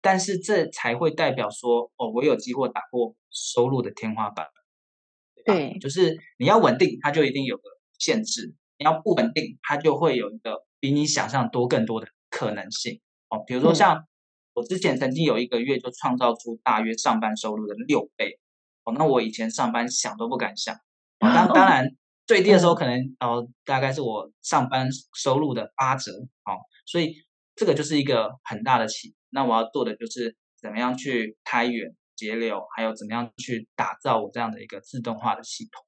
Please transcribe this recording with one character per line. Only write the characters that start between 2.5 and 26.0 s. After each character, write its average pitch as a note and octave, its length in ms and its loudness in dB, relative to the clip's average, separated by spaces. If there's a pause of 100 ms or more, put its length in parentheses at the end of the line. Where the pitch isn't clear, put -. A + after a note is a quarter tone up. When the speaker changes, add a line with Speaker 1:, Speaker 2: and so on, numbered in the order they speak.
Speaker 1:
会 C3 140 -2
打 - 120 -6 (120)
破 A#2 200 -2 (160)
收 - 400 -2
入 C3 140 0
的 G2+ 80 -6
天 A2 240 -8
花 G#2+ 160 -4
板， F#2 160 -10 (880)
对 - 100 -20
吧？ G#3+ 80 4
Speaker 2:
对。 D3+ 280 0
Speaker 1:
就 C#3 80 -6
是 D#3+ 280 2 (220)
你 B2 80 0
要 G#3+ 120 6
稳 C3 200 4
定， D#3 240 4
它 D3 80 0
就 D#3 140 2
一 C3 80 0
定 C3+ 120 -2
有 A#2 120 -4
个 - 80 -20 (340)
限 A#2 240 0
制； A#2 320 -8 (240)
你 C#3+ 60 -6
要 D#3+ 160 4
不 F#3+ 140 2
稳 A#2 180 2
定， - 300 -6
它 D3 140 -2
就 C#3+ 220 2
会 D3 180 2
有 G#2 140 -2
一 A2 80 -16
个 - 240 -8 (160)
比 C#3 140 0
你 D3 120 4
想 G#2 240 -2
象 B2+ 220 0
多 B2 160 2
更 A2+ 180 2
多 A2+ 160 -4
的 G#2+ 60 -16 (240)
可 A2 220 -4
能 G2+ 180 -10
性。 - 300 -8 (300)
哦， A2 140 -6
比 - 80 -8
如 B2+ 80 -2
说 E3 140 6
像 F3+ 220 6
Speaker 2:
嗯。 - 80 -12 (500)
Speaker 1:
我 A#2+ 80 -2
之 F#3 160 -4
前 C#3+ 180 2
曾 C3 140 0
经 D#3+ 140 0
有 B2 140 4
一 A#2+ 80 -2
个 A#2 140 -2
月 C3 180 0
就 B2 120 -8
创 B2+ 260 -2
造 B2 160 2
出 A#2 300 -8
大 A2+ 180 2
约 A2+ 140 -2
上 A2+ 260 0
班 A2 160 -2
收 G#2+ 200 -6
入 G#2+ 100 -6
的 G#2 80 -8 (120)
六 C#3 300 2
倍， G2+ 220 -6 (460)
哦， A2+ 120 -4
那 D#3 80 2
我 C3 160 4
以 A2 100 -2
前 A2+ 200 -4
上 A#2+ 220 0
班 A#2+ 180 -2
想 G#2+ 260 -4
都 A#2 120 -6
不 B2+ 100 -4
敢 G#2+ 180 -6
想。 - 180 -8 (460)
哦， G#3+ 140 6
当-， - 140 6
Speaker 2:
<laughs> - 40 2
Speaker 1:
当 F#3+ 140 8
然 C#3 200 4 (400)
最 G3+ 160 6
低 G3+ 100 8
的 F#3 60 10
时 F3+ 60 6
候 E3+ 100 8
可 D#3 120 -2
能， B2 120 0
Speaker 2:
嗯。 C3 220 -4
Speaker 1:
哦， A#2+ 280 -2 (160)
大 C#3 160 0
概 C3+ 120 0
是 D#3 80 -4
我 G#2+ 300 -6 (100)
上 C3 280 0
班 C3 200 0 (260)
收 C3+ 240 0
入 D3+ 140 0
的 A2 240 -6
八 C3+ 200 0
折， - 160 -10 (320)